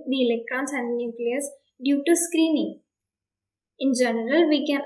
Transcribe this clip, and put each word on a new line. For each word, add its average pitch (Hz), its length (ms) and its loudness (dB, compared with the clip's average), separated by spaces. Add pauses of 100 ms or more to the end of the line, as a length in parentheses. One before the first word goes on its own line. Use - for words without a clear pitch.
the 262 180 0
electrons 262 540 -4
and 240 160 -4
nucleus 240 540 -4 (300)
due 285 280 0
to 339 160 6
screening। 320 480 0 (1080)
In 262 140 2
general, 247 540 2
we 294 180 4
can 285 200 0